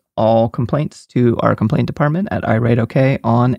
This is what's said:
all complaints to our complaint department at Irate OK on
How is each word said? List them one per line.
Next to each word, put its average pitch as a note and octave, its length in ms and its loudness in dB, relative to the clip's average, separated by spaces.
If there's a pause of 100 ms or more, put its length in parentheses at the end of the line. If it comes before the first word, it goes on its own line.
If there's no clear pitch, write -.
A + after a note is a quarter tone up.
(180)
all A2+ 320 2
complaints - 580 -6
to A#2+ 340 2
our A2 140 2
complaint A2+ 320 0
department D#3+ 440 -2
at - 120 -4
Irate A#2 360 0
OK C3 440 0
on A#2+ 360 2